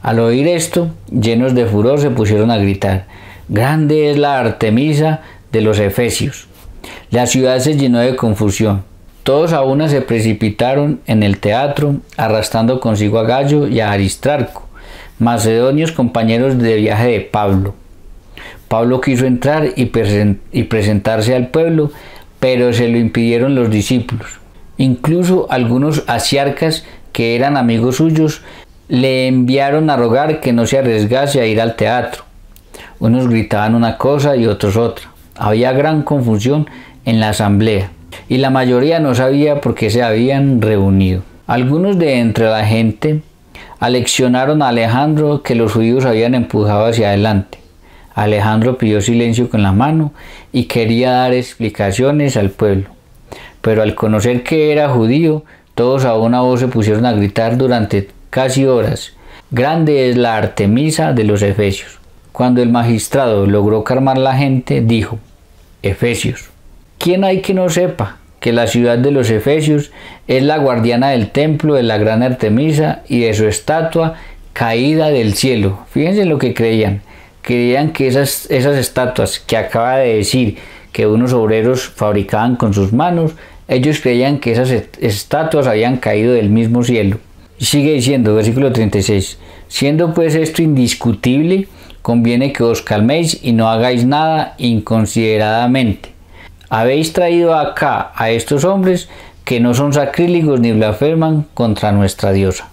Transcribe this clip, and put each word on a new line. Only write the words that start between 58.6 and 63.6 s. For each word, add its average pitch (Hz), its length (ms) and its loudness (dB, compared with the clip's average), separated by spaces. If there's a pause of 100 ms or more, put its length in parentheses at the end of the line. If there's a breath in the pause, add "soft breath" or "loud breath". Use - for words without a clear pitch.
horas: 117 460 0 (400 loud breath)
"Grande 143 580 2
es 120 60 0
la 117 200 2
Artemisa 123 760 0
de 113 120 0
los 104 180 2
efesios". 101 580 -2 (320)
Cuando 123 280 2
el 120 100 2
magistrado 117 760 0
logró 104 380 2